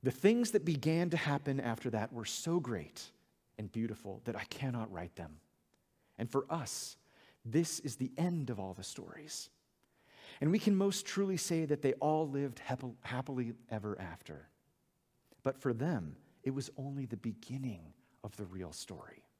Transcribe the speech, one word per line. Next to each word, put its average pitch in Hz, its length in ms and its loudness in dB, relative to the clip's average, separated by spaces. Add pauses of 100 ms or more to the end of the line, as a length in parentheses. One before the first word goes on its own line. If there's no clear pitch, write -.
The 127 80 6
things 233 400 6
that 175 120 4
began 160 460 4
to 170 60 2
happen 143 420 2
after 117 320 -2
that 110 220 0
were 117 120 -6
so 170 360 0
great 107 500 -6 (480)
and 107 140 -6
beautiful 110 520 -4
that 117 120 -4
I - 80 -6
cannot 120 460 -2
write 87 260 -8
them. 78 240 -10 (760)
And 117 140 -4
for 139 180 2
us, - 480 -4 (480)
this 151 360 2
is 131 160 -6
the 131 200 -2
end 165 320 2
of 113 100 -2
all 95 140 -4
the 95 120 -10
stories. - 680 -10 (920)
And 151 100 4
we 208 80 6
can 202 180 6
most 196 280 4
truly 190 320 2
say 165 300 2
that 147 160 2
they 135 120 6
all 156 320 4
lived 139 340 -2
happ-, 127 240 -4 (180)
happily 127 500 -2 (160)
ever 104 320 -4
after. 82 480 -12 (920)
But 135 160 0
for 123 160 2
them, 113 420 0 (260)
it 135 100 0
was 135 260 -2
only 139 260 -4
the 113 140 -6
beginning 110 720 -6 (320)
of 104 120 -8
the 104 100 -6
real 90 260 -8
story. - 520 -12 (160)